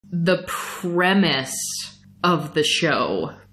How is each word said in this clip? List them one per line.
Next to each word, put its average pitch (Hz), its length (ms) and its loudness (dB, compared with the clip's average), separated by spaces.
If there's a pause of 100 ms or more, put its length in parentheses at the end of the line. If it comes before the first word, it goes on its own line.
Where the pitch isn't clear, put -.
the 175 380 2
premise 175 1080 0 (680)
of 175 300 2
the 151 100 2
show, 101 680 0 (220)